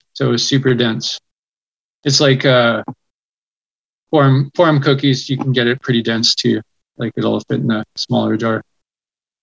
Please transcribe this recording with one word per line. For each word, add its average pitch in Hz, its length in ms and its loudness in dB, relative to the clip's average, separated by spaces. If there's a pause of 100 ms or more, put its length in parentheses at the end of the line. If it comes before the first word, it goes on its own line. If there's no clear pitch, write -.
(120)
So 131 160 -4
it - 20 0
was 117 160 -2
super 135 280 0
dense. 117 440 -4 (840)
It's 143 160 2
like, 135 240 2
uh, 117 380 2 (1300)
Forum, 139 440 4
Forum 156 260 4
cookies, 139 480 0
you 131 80 -2
can 135 160 -2
get 120 140 0
it 123 160 -2
pretty 117 200 0
dense 113 340 -2
too. 110 240 0 (360)
Like, 117 200 -6
it'll 110 240 -2
fit - 200 -6
in 117 120 -2
a 110 120 -4 (120)
smaller 110 400 -2
jar. 110 260 -4 (800)